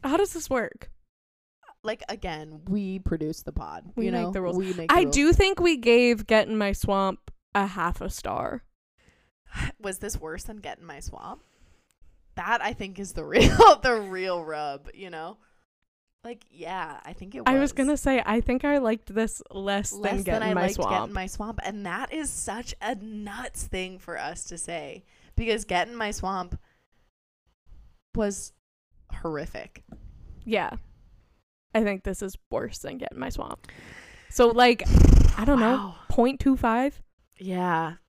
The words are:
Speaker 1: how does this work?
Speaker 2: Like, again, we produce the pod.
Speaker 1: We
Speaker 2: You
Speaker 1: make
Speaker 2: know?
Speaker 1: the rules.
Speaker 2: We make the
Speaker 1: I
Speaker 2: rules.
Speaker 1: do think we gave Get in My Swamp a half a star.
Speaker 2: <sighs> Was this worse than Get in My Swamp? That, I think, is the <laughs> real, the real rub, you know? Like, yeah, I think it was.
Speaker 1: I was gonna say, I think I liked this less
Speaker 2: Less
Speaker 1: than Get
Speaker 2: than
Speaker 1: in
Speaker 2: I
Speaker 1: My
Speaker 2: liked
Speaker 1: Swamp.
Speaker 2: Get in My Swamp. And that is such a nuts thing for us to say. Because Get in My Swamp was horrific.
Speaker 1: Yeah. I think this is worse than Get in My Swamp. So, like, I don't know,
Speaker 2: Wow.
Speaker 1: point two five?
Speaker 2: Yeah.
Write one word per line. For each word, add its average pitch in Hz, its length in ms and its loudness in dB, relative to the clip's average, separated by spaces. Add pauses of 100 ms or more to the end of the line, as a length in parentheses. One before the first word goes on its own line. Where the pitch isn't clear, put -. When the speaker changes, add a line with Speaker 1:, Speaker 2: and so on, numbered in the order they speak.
Speaker 1:
how 277 120 0
does 392 160 2
this 330 160 -10
work? 240 400 -4 (920)
Speaker 2:
Like, 220 260 -8
again, 156 600 -10
we 190 320 -4
produce 160 420 -4
the 160 100 -12
pod. 82 320 -10 (120)
Speaker 1:
We 226 100 -2
Speaker 2:
You 185 60 -2
Speaker 1:
make 180 100 -2
Speaker 2:
know? 175 80 -4
Speaker 1:
the 190 120 -4
rules. 180 140 -4
Speaker 2:
We 185 160 -4
make 175 160 -6
the 285 60 6
Speaker 1:
I 359 80 6
Speaker 2:
rules. 269 120 2
Speaker 1:
do 294 180 4
think 381 280 4
we 339 160 4
gave 233 520 4
Get 220 200 4
in 220 80 -2
My 202 160 0
Swamp 196 580 -2 (240)
a 196 120 0
half 180 340 -4
a 196 80 -6
star. - 540 -8 (920)
Speaker 2:
<sighs> - 300 -6
Was 196 160 -8
this 202 200 -10
worse 156 260 -12
than 214 140 -14
Get 156 200 -14
in 170 80 -20
My 147 140 -16
Swamp? - 420 -14 (920)
That, 202 260 -2
I 214 100 -4
think, 196 280 -12
is 196 140 -12
the 160 100 -8
<laughs> - 20 -12
real, 294 560 10
the 247 180 4
real 185 440 -4
rub, 151 500 -8
you 190 160 -16
know? 170 260 -12 (880)
Like, 233 260 -16
yeah, 160 540 -12
I - 80 -16
think 185 220 -18
it 254 60 -12
was. 226 40 -12 (100)
Speaker 1:
I 269 40 4
was 277 140 2
gonna 277 240 0
say, 269 280 0
I 220 160 0
think 254 240 -2
I 285 140 2
liked 220 360 -2
this 220 360 -4
less 196 420 -4
Speaker 2:
Less 202 220 -4
Speaker 1:
than 196 80 -2
Get 180 160 -2
Speaker 2:
than 220 60 -2
Speaker 1:
in 214 60 0
Speaker 2:
I - 40 0
Speaker 1:
My - 80 0
Speaker 2:
liked 190 120 0
Speaker 1:
Swamp. - 160 -2
Speaker 2:
Get 104 180 0
in 202 40 -14
My 190 140 -6
Swamp. 208 380 -10
And 202 200 -8
that 190 280 -6
is 302 180 -8
such - 500 -10
a 226 140 -4
nuts 214 680 -12
thing 185 340 -8
for 170 200 -12
us 165 260 -10
to 175 120 -14
say. 165 480 -12 (320)
Because 220 280 0
Get 180 240 0
in 240 80 -14
My 220 160 -4
Swamp 185 460 -6 (1600)
was 202 380 -4 (720)
horrific. - 600 -10 (640)
Speaker 1:
Yeah. 208 280 -2 (1000)
I 220 100 2
think 196 200 -4
this 190 180 -6
is 190 140 -10 (140)
worse - 280 -6
than - 200 -12
Get - 140 -10
in - 80 -16
My - 100 -8
Swamp. - 360 -12 (640)
So, 240 180 6
like, 240 340 6 (560)
I 214 60 -2
don't 269 160 4
know, 233 160 4
Speaker 2:
Wow. 196 180 -8 (140)
Speaker 1:
point 254 320 2
two 269 160 4
five? 254 440 -2 (380)
Speaker 2:
Yeah. 180 560 -2 (140)